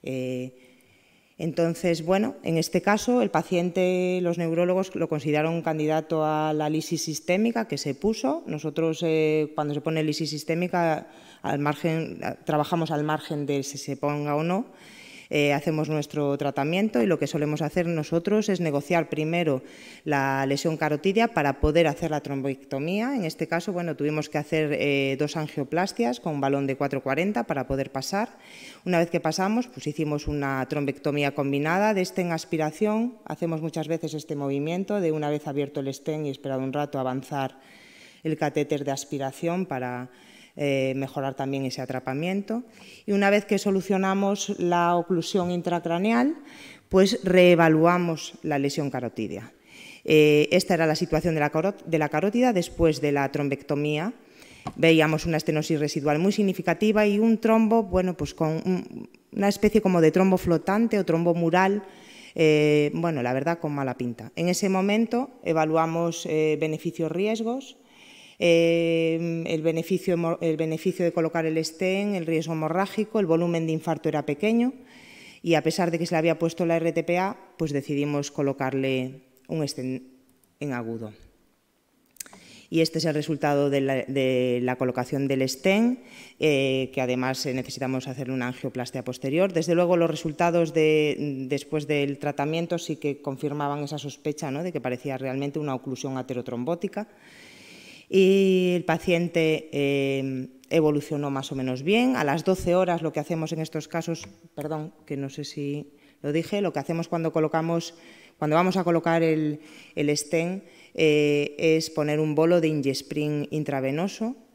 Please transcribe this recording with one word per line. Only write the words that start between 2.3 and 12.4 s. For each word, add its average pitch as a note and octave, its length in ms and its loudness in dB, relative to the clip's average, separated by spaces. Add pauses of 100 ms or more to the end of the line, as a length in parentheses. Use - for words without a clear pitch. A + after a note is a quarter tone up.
en E3 140 0
este E3 240 0
caso, A3+ 400 2
el G3+ 80 2
paciente, F3+ 920 0
los E3+ 160 0
neurólogos F3 580 0
lo E3 140 -2
consideraron D3+ 440 0
un E3+ 80 -2
candidato D#3 640 0
a D#3 280 0
la D3+ 160 0
lisis D#3 320 -2
sistémica G#3+ 680 -2
que C#3+ 100 -6
se C#3 180 -4
puso. C4 500 -2
Nosotros, D#3+ 580 -4
eh, D#3 520 2
cuando D3+ 180 -2
se C#3+ 80 -4
pone D#3+ 220 -2
lisis D3+ 260 -2
sistémica, E3 760 -2 (340)
al - 180 -2
margen, D#3 600 -2 (260)